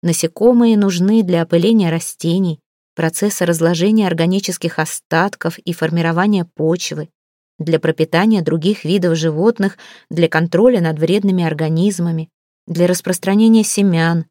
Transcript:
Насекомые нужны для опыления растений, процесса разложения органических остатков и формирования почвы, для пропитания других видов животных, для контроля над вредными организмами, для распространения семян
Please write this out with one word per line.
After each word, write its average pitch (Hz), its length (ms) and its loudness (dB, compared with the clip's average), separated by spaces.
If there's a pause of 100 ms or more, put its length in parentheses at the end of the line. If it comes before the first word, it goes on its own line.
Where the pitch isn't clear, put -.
Насекомые 220 760 2
нужны 196 460 2
для 175 180 0
опыления 170 500 2
растений, 170 720 -4 (340)
процесса 175 500 -2
разложения 175 640 2
органических 170 720 -2
остатков 165 800 -4
и 175 140 -8
формирования 170 720 0
почвы, 160 640 -4 (520)
для 160 180 0
пропитания 170 600 0
других 165 420 -2
видов 175 340 0
животных, 180 600 -2 (320)
для 165 180 0
контроля 175 540 2
над 160 180 -2
вредными 185 440 0
организмами, 160 840 -2 (380)
для 170 200 0
распространения 202 760 2
семян 170 680 0